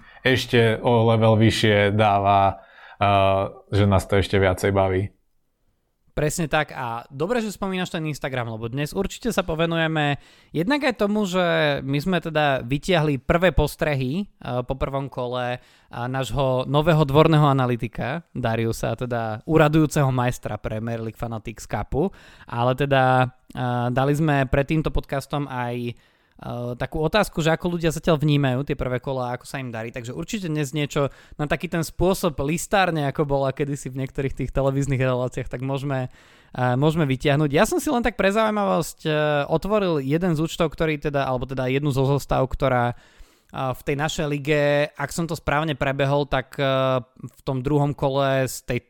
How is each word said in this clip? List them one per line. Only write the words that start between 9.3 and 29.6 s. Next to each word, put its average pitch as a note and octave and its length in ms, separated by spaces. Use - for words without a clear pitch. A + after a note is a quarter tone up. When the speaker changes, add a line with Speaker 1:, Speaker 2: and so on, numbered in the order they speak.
Speaker 2:
sa - 80
povenujeme D#3+ 800
jednak C4 320
aj B3 160
tomu, G#3 240
že F3+ 200
my C3+ 180
sme F3 220
teda D3+ 400
vytiahli D3 560
prvé E3+ 340
postrehy, D3 720
e, G#3 40
po C3+ 160
prvom C#3 320
kole, B2 480
a - 160
nášho C3 640
nového D3+ 340
dvorného D3+ 460
analytika B2 840
Dariusa, A2+ 600
teda A#2 560
uradujúceho D3+ 640
majstra B2 480
Premier A2+ 400
League A2+ 160
Fanatics A2+ 480
Cupu, C3 480
ale B2 320
teda, C3 480
e, - 340
dali C3 240
sme C#3+ 320
pred C#3 240
týmto D#3+ 200
podcastom C#3+ 600
aj, B2 280
e, A#2 80
takú C3+ 240
otázku, F3 400
že D#3+ 140
ako F3 240
ľudia E3 160
zatiaľ D#3 260
vnímajú C#3+ 460
tie C#3+ 100
prvé B2+ 240
kola B2+ 320
a B2 60
ako - 80
sa C#3+ 160